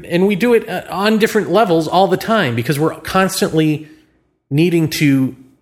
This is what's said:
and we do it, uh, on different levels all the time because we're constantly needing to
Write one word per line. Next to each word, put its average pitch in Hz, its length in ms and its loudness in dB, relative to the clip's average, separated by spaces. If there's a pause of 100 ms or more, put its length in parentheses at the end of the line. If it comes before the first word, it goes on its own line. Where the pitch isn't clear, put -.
and 175 220 0
we 208 80 0
do 240 180 2
it, 220 140 2
uh, 180 220 -8
on 208 280 0
different 202 320 0
levels 170 380 2
all 180 200 2
the 180 100 0
time 185 380 -2
because 135 240 -2
we're 151 220 -2
constantly 160 840 -2 (640)
needing 165 380 2
to 135 460 0 (260)